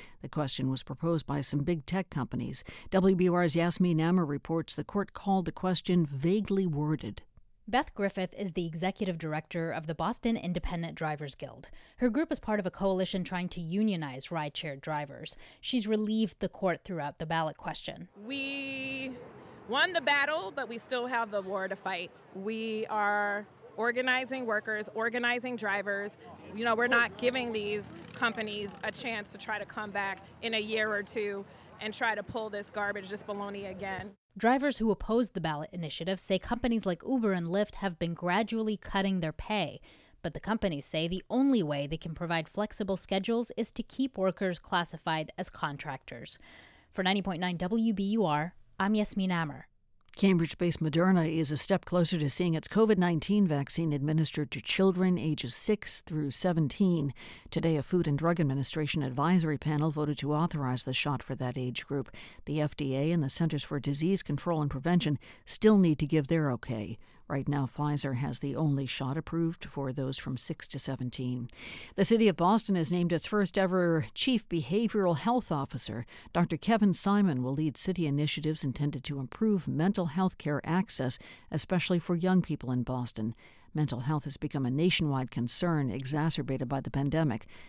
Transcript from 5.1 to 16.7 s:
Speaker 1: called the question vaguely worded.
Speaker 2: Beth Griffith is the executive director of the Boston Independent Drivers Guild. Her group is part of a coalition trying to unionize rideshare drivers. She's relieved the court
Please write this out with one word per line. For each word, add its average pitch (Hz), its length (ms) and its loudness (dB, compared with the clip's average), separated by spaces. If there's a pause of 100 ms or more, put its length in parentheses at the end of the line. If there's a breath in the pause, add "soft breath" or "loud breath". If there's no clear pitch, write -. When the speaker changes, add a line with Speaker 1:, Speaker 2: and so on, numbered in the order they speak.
Speaker 1:
called 190 320 0
the - 60 -2
question 180 520 2
vaguely 185 640 0
worded. 151 560 -2 (440)
Speaker 2:
Beth 247 300 -2
Griffith 196 420 -2
is 196 140 -4
the 175 140 -2
executive 175 520 -2
director 160 540 -4
of 156 160 -6
the 165 80 -4
Boston 226 400 0
Independent 170 600 -4
Drivers 151 380 -6
Guild. - 360 -14 (260 soft breath)
Her 247 140 2
group 294 200 0
is 285 80 -2
part 214 220 -2
of 185 60 -2
a 185 40 0
coalition 190 540 0
trying 180 240 -4
to 175 140 -8
unionize 165 680 -2
rideshare 151 540 -6
drivers. 147 560 -6 (240 loud breath)
She's 226 260 -2
relieved 220 540 0
the 190 80 -2
court 180 340 -2